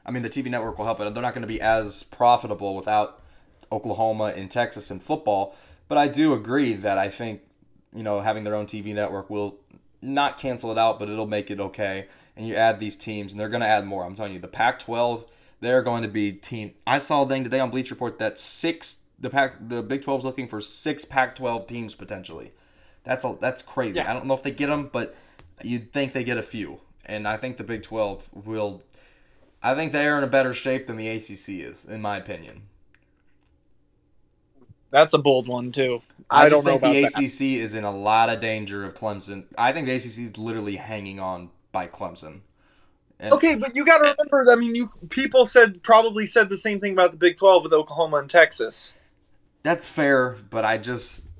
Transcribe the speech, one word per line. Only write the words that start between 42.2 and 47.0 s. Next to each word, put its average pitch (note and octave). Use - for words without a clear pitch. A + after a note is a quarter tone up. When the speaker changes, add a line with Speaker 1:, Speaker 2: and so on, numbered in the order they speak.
Speaker 1:
And G#3+
Speaker 2:
Okay, D4
but A#3+
you C#4+
gotta D4+
remember, C#4
I -
mean, A#3
you, A#3+
people B3+
said, A3
probably A3
said G#3
the G3
same G3+
thing G3+
about F3+